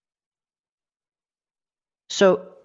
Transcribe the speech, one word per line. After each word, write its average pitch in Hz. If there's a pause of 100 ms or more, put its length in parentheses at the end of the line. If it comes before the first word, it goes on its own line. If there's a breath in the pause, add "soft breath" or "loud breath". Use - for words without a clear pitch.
(2000)
So - (180)